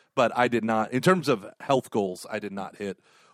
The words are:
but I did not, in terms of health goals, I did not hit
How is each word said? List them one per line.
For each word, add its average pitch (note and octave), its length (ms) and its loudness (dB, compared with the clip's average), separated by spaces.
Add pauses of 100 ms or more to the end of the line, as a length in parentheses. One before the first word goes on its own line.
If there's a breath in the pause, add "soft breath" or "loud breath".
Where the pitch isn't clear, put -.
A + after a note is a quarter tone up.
(160 soft breath)
but A#2+ 200 2
I B2 120 4
did A#2 160 0
not, A2 280 0
in B2 100 -2
terms F3+ 280 4
of G#2 160 0 (140)
health - 320 0
goals, F#2+ 400 -4
I A2 80 -6
did G2+ 120 -8
not G2 260 -10
hit G2+ 200 -8 (360 soft breath)